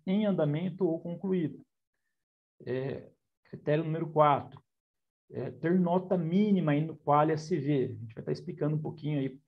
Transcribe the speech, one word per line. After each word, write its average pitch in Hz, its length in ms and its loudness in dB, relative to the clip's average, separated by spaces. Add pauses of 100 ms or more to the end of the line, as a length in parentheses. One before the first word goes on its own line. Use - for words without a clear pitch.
em 202 180 0
andamento 175 640 0
ou 165 120 0
concluído. 175 640 -4 (1040)
É, 131 420 -6 (440)
critério 151 340 0
número 160 240 -2
quatro, 147 500 4 (720)
é, 123 200 -8
ter 165 280 0
nota 180 380 2
mínima 175 560 2
aí 151 140 2
no 156 100 -10
Quali 151 360 4
S 156 220 -4
V. 139 300 0
A 107 160 -8
gente 113 140 -14
vai - 100 -14
tá 147 80 -4
explicando 151 440 -4
um 151 40 -2
pouquinho 147 380 -4
aí 131 300 -4